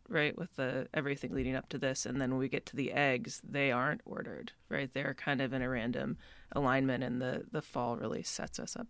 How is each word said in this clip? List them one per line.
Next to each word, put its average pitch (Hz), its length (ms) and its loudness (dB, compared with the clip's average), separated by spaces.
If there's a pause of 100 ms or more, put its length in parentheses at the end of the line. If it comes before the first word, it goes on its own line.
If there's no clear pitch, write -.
right, 151 280 2
with - 200 -8
the, 131 380 0
everything 139 400 -2
leading 131 200 0
up 131 140 -4
to 139 100 -6
this, 135 260 0
and 127 160 -2
then 127 100 2
when 131 100 2
we 135 80 2
get - 180 -2
to - 100 -10
the 127 160 0
eggs, 127 560 2
they 139 220 2
aren't 127 340 2
ordered, - 460 -6 (200)
right? 139 220 -2
They're 139 220 -2
kind 139 260 0
of 127 120 0
in 131 100 2
a 123 60 0
random 127 480 0 (360)
alignment, 131 520 4
and 123 180 0
the, 127 300 0
the 151 100 0
fall 120 340 -2
really - 280 -2
sets - 340 -6
us - 180 -6
up 233 140 -8